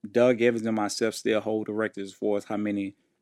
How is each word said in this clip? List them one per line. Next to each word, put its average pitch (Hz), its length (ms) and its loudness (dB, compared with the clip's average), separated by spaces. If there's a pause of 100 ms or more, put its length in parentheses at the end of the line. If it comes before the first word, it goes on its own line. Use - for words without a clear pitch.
(100)
Doug 117 300 4
Evans 117 240 2
and 113 120 0
myself 107 380 -2
still 110 260 0
hold 110 260 -4
the 107 80 -8
record 107 300 -4
as 95 100 -12
far 104 240 0
as 98 60 -6
how 110 120 -6
many 104 380 -4 (280)